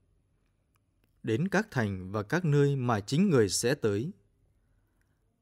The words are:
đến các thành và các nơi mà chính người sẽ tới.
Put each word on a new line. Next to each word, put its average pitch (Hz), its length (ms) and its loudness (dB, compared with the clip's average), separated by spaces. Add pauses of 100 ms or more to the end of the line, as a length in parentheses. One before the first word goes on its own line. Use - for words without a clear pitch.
(1200)
đến 123 260 -2
các 202 220 -2
thành 98 420 -4
và 104 100 -4
các 170 220 -4
nơi 143 320 2
mà 120 240 0
chính 175 300 0
người 117 180 4
sẽ 120 260 0
tới. 113 360 -2 (1300)